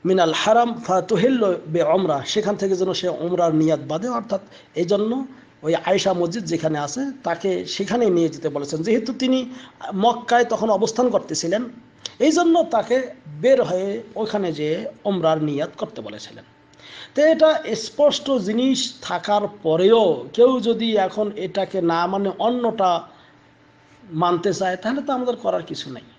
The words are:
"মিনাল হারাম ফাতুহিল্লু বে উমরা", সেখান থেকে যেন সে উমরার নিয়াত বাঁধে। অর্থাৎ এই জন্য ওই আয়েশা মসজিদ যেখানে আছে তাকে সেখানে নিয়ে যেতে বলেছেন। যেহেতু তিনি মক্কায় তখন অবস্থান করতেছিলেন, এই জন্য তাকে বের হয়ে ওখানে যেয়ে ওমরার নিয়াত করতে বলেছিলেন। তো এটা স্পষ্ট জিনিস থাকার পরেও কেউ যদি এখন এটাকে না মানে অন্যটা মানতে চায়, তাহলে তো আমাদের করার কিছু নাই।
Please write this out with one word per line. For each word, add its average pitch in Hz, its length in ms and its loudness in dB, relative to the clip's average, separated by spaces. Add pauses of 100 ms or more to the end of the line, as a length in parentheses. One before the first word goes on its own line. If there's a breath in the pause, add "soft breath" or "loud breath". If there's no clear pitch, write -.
"মিনাল 175 280 2
হারাম 233 480 2
ফাতুহিল্লু 196 720 0 (140)
বে 165 140 0
উমরা", 156 440 0
সেখান 208 300 -2
থেকে 190 200 0
যেন 180 160 -2
সে 180 160 -4
উমরার 170 460 0
নিয়াত 156 340 4
বাঁধে। 175 200 -4
অর্থাৎ 226 320 -4 (340 loud breath)
এই 170 100 0
জন্য 220 420 0 (360 loud breath)
ওই 160 120 0
আয়েশা 190 380 0
মসজিদ 175 320 -2
যেখানে 160 340 -2
আছে 247 320 -6 (120)
তাকে 180 420 -2
সেখানে 202 460 0
নিয়ে 170 180 2
যেতে 147 200 -6
বলেছেন। 147 340 -6
যেহেতু 226 300 0
তিনি 254 380 0 (440 loud breath)
মক্কায় 233 500 2
তখন 220 260 -2
অবস্থান 220 400 2
করতেছিলেন, 185 540 -2 (540 loud breath)
এই 302 140 4
জন্য 339 300 4
তাকে 233 340 0 (440)
বের 254 220 6
হয়ে 196 400 -2 (140)
ওখানে 202 360 -2
যেয়ে 151 340 -4 (180)
ওমরার 160 380 2
নিয়াত 147 360 -2
করতে - 220 -10
বলেছিলেন। 107 440 -16 (680 loud breath)
তো 277 80 4
এটা 311 400 6 (120)
স্পষ্ট - 560 0
জিনিস 240 720 0
থাকার 202 400 -2 (200)
পরেও 170 680 4
কেউ 247 280 6
যদি 220 360 0
এখন 208 400 0
এটাকে 185 460 -4
না 170 240 2
মানে 196 320 -2
অন্যটা 220 640 0 (1080 loud breath)
মানতে 175 440 0
চায়, 185 220 -2
তাহলে 254 260 -6
তো 285 100 -4
আমাদের 247 240 -4
করার 185 260 -4
কিছু - 280 -12
নাই। 117 120 -14 (160)